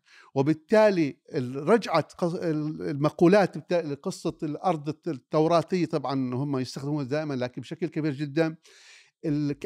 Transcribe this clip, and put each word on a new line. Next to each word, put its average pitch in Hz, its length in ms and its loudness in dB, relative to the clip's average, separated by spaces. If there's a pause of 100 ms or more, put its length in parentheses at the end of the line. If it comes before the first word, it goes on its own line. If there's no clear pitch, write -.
(360)
وبالتالي 156 840 2 (160)
ال-، 127 220 -4 (140)
رجعت 185 440 2
قص-، 175 220 -2
ال-، 156 540 -4
المقولات 170 680 4
بتا-، 165 360 -2
قصة - 500 -6
الأرض 156 460 -2
الت-، - 180 -8
التوراتية، 160 800 2
طبعًا 131 500 -2
هم 139 220 -2
يستخدمونها 139 460 -4
دائمًا 147 300 -4
لكن 123 280 -4
بشكل 160 260 -6
كبير 151 260 -2
جدًا. 151 420 -2 (720)
ال-، 147 300 0 (100)